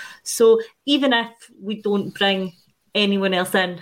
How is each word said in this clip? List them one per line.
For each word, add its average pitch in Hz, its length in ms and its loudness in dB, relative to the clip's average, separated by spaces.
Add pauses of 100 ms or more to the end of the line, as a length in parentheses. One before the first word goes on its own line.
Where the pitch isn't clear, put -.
(220)
So 226 380 4 (240)
even 277 300 2
if 233 160 0 (280)
we 214 220 -8
don't 202 320 -2
bring 190 400 -2 (420)
anyone 196 380 0
else 180 220 -2
in, 180 280 -2